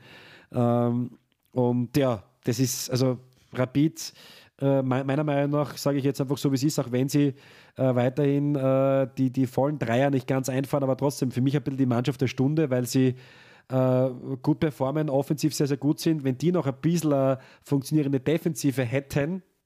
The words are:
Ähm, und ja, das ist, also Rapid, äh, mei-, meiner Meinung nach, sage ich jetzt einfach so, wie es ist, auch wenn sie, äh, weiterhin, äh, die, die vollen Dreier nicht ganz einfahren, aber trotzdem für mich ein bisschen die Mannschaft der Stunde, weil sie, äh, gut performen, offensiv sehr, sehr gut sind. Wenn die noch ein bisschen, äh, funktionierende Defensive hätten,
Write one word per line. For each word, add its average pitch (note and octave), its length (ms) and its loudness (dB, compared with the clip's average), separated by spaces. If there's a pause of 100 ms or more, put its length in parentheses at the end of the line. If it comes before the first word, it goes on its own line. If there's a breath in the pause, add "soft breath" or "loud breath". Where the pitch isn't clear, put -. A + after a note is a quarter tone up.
(540 loud breath)
Ähm, A#2+ 580 0 (400)
und B2 460 0
ja, B2+ 260 0 (200)
das A#2+ 160 -2
ist, - 300 -2
also B2+ 280 0 (360)
Rapid, C#3 600 -2 (460 loud breath)
äh, C#3 220 2
mei-, C3 220 0
meiner C#3 200 -2
Meinung C#3+ 280 0
nach, C#3+ 260 -2
sage C#3+ 200 -2
ich C3 60 -2
jetzt C#3 180 0
einfach C3+ 160 -2
so, C#3+ 140 0
wie C3+ 40 2
es B2+ 80 -2
ist, D3+ 160 0
auch A#2+ 120 -4
wenn B2+ 180 0
sie, C#3+ 240 2 (440 loud breath)
äh, C3 180 2
weiterhin, C#3+ 600 0
äh, C3+ 520 2 (100)
die, C3 140 2
die C3 160 0
vollen C#3 320 0
Dreier B2 300 2
nicht C3+ 180 -2
ganz C3 220 -2
einfahren, C3+ 340 -2
aber C3 140 0
trotzdem C#3 340 -2
für B2 100 -2
mich C3+ 140 2
ein C#3 80 -2
bisschen C3+ 140 -6
die C3+ 80 2
Mannschaft B2 360 0
der C3 60 2
Stunde, D3 420 0
weil B2 160 0
sie, C3 300 2 (540 loud breath)
äh, C3 400 2 (320)
gut D3+ 180 0
performen, D3+ 500 -2
offensiv C#3+ 460 0
sehr, D3 120 0
sehr C#3 100 -2
gut D3+ 220 0
sind. D#3+ 240 0
Wenn C3 140 0
die D#3+ 140 2
noch F3 160 0
ein C3+ 140 -2
bisschen, D#3 320 2
äh, C3+ 240 2 (260 loud breath)
funktionierende C#3 560 0
Defensive C#3+ 640 0
hätten, C#3 580 -2 (240)